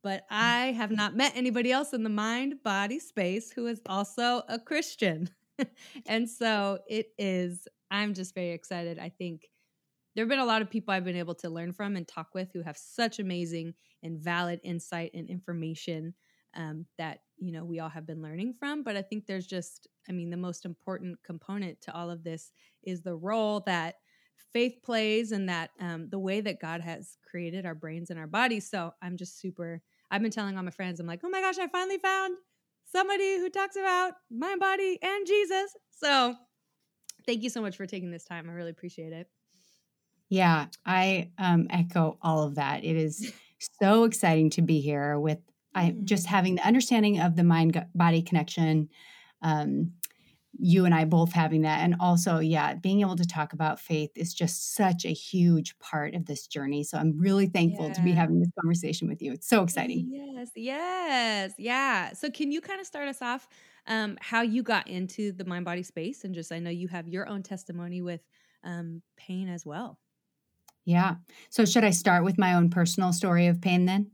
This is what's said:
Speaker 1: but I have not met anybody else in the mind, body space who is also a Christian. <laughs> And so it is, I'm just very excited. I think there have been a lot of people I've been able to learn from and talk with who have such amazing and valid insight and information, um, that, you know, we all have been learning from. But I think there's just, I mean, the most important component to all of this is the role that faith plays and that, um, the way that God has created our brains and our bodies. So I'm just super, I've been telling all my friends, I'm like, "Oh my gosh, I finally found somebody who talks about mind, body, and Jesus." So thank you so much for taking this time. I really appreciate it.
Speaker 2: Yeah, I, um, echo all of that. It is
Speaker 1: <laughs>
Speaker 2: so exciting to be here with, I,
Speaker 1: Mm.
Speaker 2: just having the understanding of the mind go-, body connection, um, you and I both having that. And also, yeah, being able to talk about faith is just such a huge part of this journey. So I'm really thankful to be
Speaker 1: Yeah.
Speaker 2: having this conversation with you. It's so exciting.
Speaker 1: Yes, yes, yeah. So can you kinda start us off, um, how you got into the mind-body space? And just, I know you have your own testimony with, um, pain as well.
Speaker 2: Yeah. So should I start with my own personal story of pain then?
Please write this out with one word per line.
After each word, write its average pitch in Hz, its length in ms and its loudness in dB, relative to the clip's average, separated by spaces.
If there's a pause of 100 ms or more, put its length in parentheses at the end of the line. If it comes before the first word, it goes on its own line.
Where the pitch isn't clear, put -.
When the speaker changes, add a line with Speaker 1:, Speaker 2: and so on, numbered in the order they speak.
Speaker 1:
but 196 260 -6
I 240 440 2
have 220 180 -2
not 208 240 0
met 262 200 2
anybody 247 360 0
else 277 220 0
in 220 100 -2
the 220 80 -2
mind, 240 520 -2
body 208 360 -2
space 202 520 -4
who 240 160 -6
is 226 200 -6
also 240 640 -2
a 233 100 -6
Christian. 196 720 -4 (300)
<laughs> 269 80 0 (400)
And 226 200 -2
so 208 600 -2
it 220 220 -6 (100)
is, 180 480 -4 (240)
I'm 202 240 0
just 185 180 -10
very 180 160 -4
excited. 170 480 -8
I 170 120 -12
think 170 400 -12 (680)
there 220 80 -2
have 226 60 -2
been 269 100 0
a 254 60 0
lot 220 180 2
of - 80 -8
people 214 200 -4
I've 190 140 0
been 180 100 -4
able 175 200 -6
to 170 160 -10
learn 170 200 -8
from 202 260 -6
and 170 100 -8
talk - 260 -12
with 185 180 -8
who 175 120 -10
have 156 140 -12
such - 420 -4
amazing 170 560 -6 (260)
and 165 180 -10
valid 175 440 -4
insight 170 500 -8
and 170 160 -12
information, 165 880 -8 (400)
um, 160 320 -10 (100)
that, 160 220 -10 (180)
you 180 140 -10
know, 165 120 -12
we 170 160 -8
all 160 100 -10
have 160 180 -14
been 160 160 -10
learning 180 360 -8
from. 294 220 -8
But 226 160 -6
I 196 60 -6
think 208 240 -10
there's 185 180 -8
just, - 420 -10 (220)
I 185 40 -8
mean, 170 180 -8
the 175 60 -6
most 180 280 -8
important 180 580 -10
component 185 580 -10
to - 140 -14
all 170 140 -8
of 165 140 -12
this 165 280 -12 (320)
is 180 200 -8
the 175 120 -6
role 208 520 -2
that 170 280 -2 (580)
faith 240 300 0
plays 220 480 0
and 196 160 -2
that, 170 220 -4 (100)
um, 165 300 -8
the 190 100 -6
way 190 220 -2
that 202 180 -6
God 165 220 -8
has - 360 -12 (120)
created 175 380 -8
our 165 80 -8
brains 160 340 -10
and 170 80 -10
our 160 100 -10
bodies. 220 400 0
So 170 260 -6 (100)
I'm 180 120 -8
just 175 240 -14
super, 170 440 -10 (260)
I've 202 140 0
been 220 80 0
telling 202 260 -6
all 185 60 -6
my 180 80 -6
friends, 180 280 -8
I'm 170 80 -8
like, 170 160 -10
"Oh 349 60 -6
my 381 120 -4
gosh, 370 180 -2
I 359 80 -4
finally 370 320 -4
found 381 360 0 (560)
somebody 392 460 0
who 359 120 -2
talks 392 280 -4
about 370 360 0 (160)
mind, 339 300 -4
body, 381 420 0
and 392 240 -2
Jesus." 392 480 2 (180)
So 262 440 2 (920)
thank 233 180 -2
you 254 60 -2
so 233 120 -6
much 190 160 -6
for 196 80 -8
taking 180 260 -8
this 165 140 -14
time. 170 240 -12
I 170 40 -14
really 170 180 -10
appreciate 165 420 -14
it. 165 160 -14 (960)
Speaker 2:
Yeah, 170 380 6 (200)
I, 185 520 2
um, 175 320 4
echo 170 520 2
all 160 220 2
of 143 120 -2
that. 143 280 -2
It 160 140 0
is 160 340 -2 (220)
Speaker 1:
<laughs> - 280 -14
Speaker 2:
so 214 220 8
exciting 165 480 6
to 175 100 2
be 160 200 4
here 147 380 0
with, 156 200 0 (340)
I, 175 180 4
Speaker 1:
Mm. 214 120 -4
Speaker 2:
just 190 220 2
having 185 300 4
the - 120 0
understanding 220 540 6
of 170 160 4
the 175 80 6
mind 165 280 8
go-, 170 120 0 (100)
body 170 260 6
connection, 156 680 2 (520)
um, 151 520 0 (640)
you 180 260 8
and 170 80 8
I 160 120 6
both 170 260 4
having 156 300 4
that. 156 180 2
And 175 220 4
also, 175 380 4
yeah, 160 360 2
being 190 260 2
able 190 140 2
to 175 100 2
talk 156 280 -4
about 156 260 -2
faith 151 360 -2
is 170 180 -4
just - 420 -4
such 180 300 2
a - 80 -2
huge 170 680 2
part 151 340 -6
of 170 120 -4
this 143 200 -8
journey. 143 380 -4
So 160 140 -6
I'm 160 200 2
really 196 300 4
thankful 170 420 2
to 170 120 -2
be 175 80 6
Speaker 1:
Yeah. 170 80 6
Speaker 2:
having 165 240 4
this 175 80 4 (100)
conversation 170 480 0
with - 140 -6
you. 135 100 -6
It's - 160 -10
so 214 160 6
exciting. 170 480 -2
Speaker 1:
Yes, 269 440 -10
yes, 254 1040 -2
yeah. 240 560 0
So 294 160 -6
can 285 220 -4
you 311 80 -2
kinda 381 240 -8
start 294 240 -8
us 269 140 -8
off, 247 260 -6 (400)
um, 214 320 -2
how 233 220 0
you 233 200 2
got 214 280 0
into 185 420 -4
the 185 140 -10
mind-body 180 380 -4
space? 170 420 -8
And 185 100 -6
just, 165 160 -10
I 165 80 -6
know 170 100 -6
you 175 200 -6
have 170 180 -10
your 185 220 -6
own 202 140 -6
testimony 180 580 -8
with, 175 200 -6 (440)
um, 170 360 -10 (140)
pain 185 320 -6
as 175 180 -8
well. 170 340 -10 (840)
Speaker 2:
Yeah. 175 320 4 (340)
So - 140 4
should 220 220 6
I 202 60 8
start 175 340 6
with 190 120 2
my 185 180 6
own 170 140 8
personal 175 440 2
story 175 340 4
of 175 140 4
pain 180 240 4
then? 202 280 2